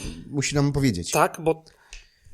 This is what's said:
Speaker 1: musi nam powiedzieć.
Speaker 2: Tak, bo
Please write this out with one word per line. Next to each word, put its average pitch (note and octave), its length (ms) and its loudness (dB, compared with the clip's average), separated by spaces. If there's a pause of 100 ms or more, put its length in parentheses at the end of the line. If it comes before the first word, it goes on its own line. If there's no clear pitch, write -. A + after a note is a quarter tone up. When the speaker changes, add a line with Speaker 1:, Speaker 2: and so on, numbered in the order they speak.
(260)
Speaker 1:
musi C#3 280 -4
nam C#3+ 180 2
powiedzieć. B2+ 380 0
Speaker 2:
Tak, F3 300 2
bo D#3+ 240 0 (680)